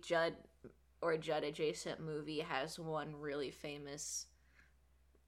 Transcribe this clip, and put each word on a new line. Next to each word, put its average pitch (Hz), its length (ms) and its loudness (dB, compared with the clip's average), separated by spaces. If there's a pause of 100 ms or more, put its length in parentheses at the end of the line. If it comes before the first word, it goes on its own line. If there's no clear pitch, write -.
Judd 165 280 4 (680)
or 165 160 4
Judd-adjacent 151 840 0
movie 151 400 -2
has 156 360 0
one 156 400 0
really 147 320 0
famous 147 760 -6 (1040)